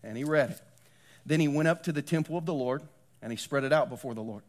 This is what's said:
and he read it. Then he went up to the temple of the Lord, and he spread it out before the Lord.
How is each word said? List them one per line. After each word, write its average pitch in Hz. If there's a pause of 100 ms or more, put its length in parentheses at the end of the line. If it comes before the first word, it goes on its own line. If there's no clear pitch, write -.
and 110
he 139
read 151
it. - (640)
Then 160
he 147
went 151
up 165
to 175
the 147
temple 160
of 170
the 170
Lord, 131 (400)
and 113
he 110
spread 139
it 135
out 143
before 117
the 110
Lord. 107